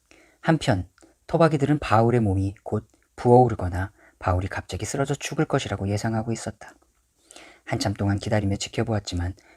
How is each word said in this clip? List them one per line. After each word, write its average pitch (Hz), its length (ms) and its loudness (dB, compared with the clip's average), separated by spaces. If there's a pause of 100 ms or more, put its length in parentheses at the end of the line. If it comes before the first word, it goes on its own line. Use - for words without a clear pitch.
(400)
한편 131 480 0 (400)
토박이들은 147 520 2
바울의 113 420 2
몸이 98 420 0
곧 107 240 -6 (280)
부어오르거나 104 760 4 (260)
바울이 92 300 0
갑자기 - 380 -10
쓰러져 143 280 -2
죽을 151 320 -4
것이라고 98 440 -2
예상하고 110 420 -2
있었다. - 420 -10 (920)
한참 113 280 -2
동안 101 240 0
기다리며 101 380 -2
지켜보았지만 101 800 -4 (220)